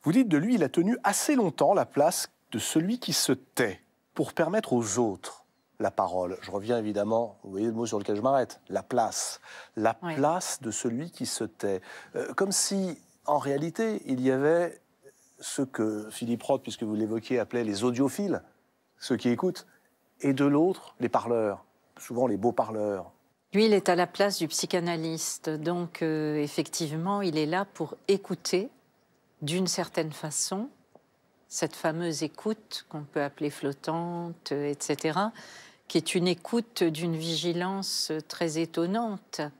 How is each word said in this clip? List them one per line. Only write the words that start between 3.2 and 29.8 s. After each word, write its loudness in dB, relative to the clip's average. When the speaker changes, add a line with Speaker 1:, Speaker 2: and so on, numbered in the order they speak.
Speaker 1:
tait -2
pour -2
permettre 0
aux 0
autres -2
la 2
parole. 0
Je -12
reviens -2
évidemment, 0
vous -14
voyez -2
le 0
mot -2
sur -2
lequel -2
je -4
m'arrête, 2
la -2
place. -2
La 0
Speaker 2:
Oui. -4
Speaker 1:
place 0
de -4
celui -4
qui -6
se -4
tait. -2
Euh, -4
comme 0
si, 0
en 4
réalité, 0
il 0
y 4
avait 2
ce -4
que -2
Philippe -4
Roth, 2
puisque -8
vous -2
l'évoquiez, 0
appelait -2
les -2
audiophiles, 0
ceux -2
qui 0
écoutent, 0
et 2
de 2
l'autre, 2
les -2
parleurs, 0
souvent -2
les 0
beaux 2
parleurs. -2
Speaker 2:
Lui, 6
il 6
est 4
à 4
la 4
place 0
du -2
psychanalyste, -2
donc, -4
euh, 0
effectivement, -2
il 0
est 2
là 0
pour -6
écouter, 0
d'une 0
certaine -2